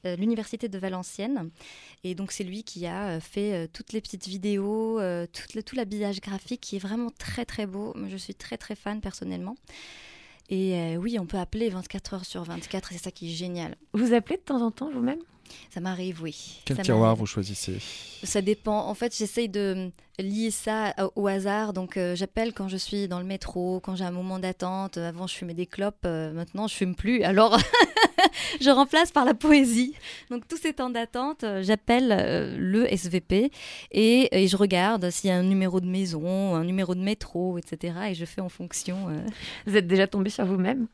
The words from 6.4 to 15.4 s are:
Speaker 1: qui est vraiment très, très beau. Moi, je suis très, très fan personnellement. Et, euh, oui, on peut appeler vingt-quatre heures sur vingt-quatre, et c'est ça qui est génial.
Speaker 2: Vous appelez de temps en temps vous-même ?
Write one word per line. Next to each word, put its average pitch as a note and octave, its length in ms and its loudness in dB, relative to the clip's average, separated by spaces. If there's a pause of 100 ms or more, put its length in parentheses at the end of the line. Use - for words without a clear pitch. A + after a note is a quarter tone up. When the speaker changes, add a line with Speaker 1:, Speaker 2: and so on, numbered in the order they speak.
Speaker 1:
qui - 160 -10
est F#3+ 40 -6
vraiment A3+ 380 -6
très, - 260 -6
très G#3+ 220 -6
beau. G3+ 300 -8
Moi, G3 140 -8
je F#3+ 80 -10
suis G3 160 -12
très, - 240 -12
très - 160 -10
fan G#3 260 -8
personnellement. F#3 560 -8 (960)
Et, F#3+ 240 0
euh, E3 220 -2
oui, A3 220 -4
on F3 80 -4
peut G3 120 -4
appeler G#3+ 320 -2
vingt-quatre F#3 440 -10
heures F#3 120 -8
sur F3+ 160 -10
vingt-quatre, E3+ 500 -8
et F3 40 -12
c'est - 80 -12
ça F#3 80 -6
qui E3+ 180 -12
est E3 40 -8
génial. F3 420 -8 (180)
Speaker 2:
Vous A3+ 200 4
appelez C4 220 2
de - 60 -10
temps C4 200 -2
en A#3 100 0
temps D4 200 -8
vous-même ? C4 280 -4 (540)